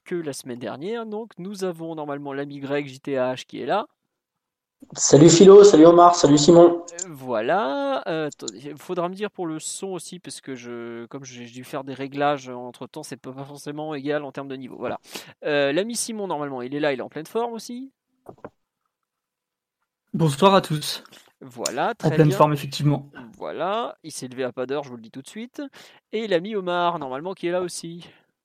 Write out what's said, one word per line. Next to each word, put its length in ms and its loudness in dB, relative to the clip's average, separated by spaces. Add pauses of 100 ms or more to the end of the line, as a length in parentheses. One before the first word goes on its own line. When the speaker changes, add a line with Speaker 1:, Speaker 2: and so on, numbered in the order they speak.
Speaker 1:
que 120 -10
la 180 -6
semaine 260 -14
dernière, 460 -10
donc 320 -12
nous 260 -12
avons 320 -8
normalement 380 -10
l'ami 260 -10
Greg 280 -6
J 120 -18
T 180 -6
A 180 -2
H 100 -14
qui 160 -14
est 40 -10
là. 220 -4 (1080)
Speaker 2:
Salut 360 6
Philo, 340 12
salut 220 10
Omar, 300 8
salut 240 4
Simon. 520 8
Speaker 1:
Euh, 160 -14
voilà, 1000 -4
euh, 220 -4
attendez, 420 -14
il 80 -16
faudra 300 -4
me 40 -12
dire 160 -8
pour 160 -10
le 140 -6
son 300 -12
aussi, 280 -12
parce 240 -16
que 140 -12
je, 500 -12
comme 180 -14
j'ai 220 -18
dû 180 -16
faire 200 -10
des 100 -12
réglages 560 -4
entre-temps, 540 -14
c'est 120 -16
pas 160 -16
forcément 600 -12
égal 300 -4
en 80 -12
termes 160 -12
de 80 -10
niveau, 220 -14
voilà. 220 -8 (460)
Euh, 260 0
l'ami 240 -2
Simon, 300 -8
normalement, 380 -6
il 100 -10
est 60 -4
là, 140 0
il 60 -6
est 40 -6
en 60 -12
pleine 180 -12
forme 260 -6
aussi. 380 -14 (2250)
Speaker 3:
Bonsoir 400 4
à 60 4
tous. 420 -6 (380)
Speaker 1:
Voilà, 500 -6
Speaker 3:
En 20 -6
Speaker 1:
très 220 -2
Speaker 3:
pleine 140 4
Speaker 1:
bien. 80 0
Speaker 3:
forme, 160 4
effectivement. 580 -4 (260)
Speaker 1:
Voilà, 640 -8
il 80 -16
s'est 180 -14
levé 140 -10
à 80 -6
pas 140 -8
d'heure, 180 -6
je 60 -18
vous 60 -16
le 80 -16
dis 80 -20
tout 100 -16
de 80 -20
suite. 320 -14 (500)
Et 140 -6
l'ami 300 -2
Omar, 420 -2
normalement, 380 -8
qui 100 -10
est 60 -4
là 100 -2
aussi. 480 -10 (360)